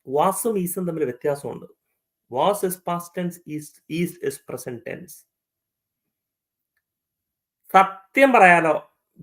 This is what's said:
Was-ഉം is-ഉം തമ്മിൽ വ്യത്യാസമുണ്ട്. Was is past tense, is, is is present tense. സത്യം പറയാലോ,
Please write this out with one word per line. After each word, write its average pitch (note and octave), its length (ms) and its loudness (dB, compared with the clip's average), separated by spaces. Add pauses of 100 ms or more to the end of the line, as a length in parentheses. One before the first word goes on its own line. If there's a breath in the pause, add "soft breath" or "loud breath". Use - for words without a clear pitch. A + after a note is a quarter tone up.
Was-ഉം F#3 480 0
is-ഉം F3+ 320 -4
തമ്മിൽ D#3+ 160 -4
വ്യത്യാസമുണ്ട്. C3+ 640 -6 (680)
Was E3 320 0
is F#3 160 -4
past F3 360 -8
tense, F3 220 -6 (120)
is, D3+ 180 -10 (260)
is E3+ 180 -2 (120)
is C3+ 120 -4 (140)
present B2 380 -10
tense. - 260 -14 (2500)
സത്യം B3 600 4
പറയാലോ, F3 400 6 (500)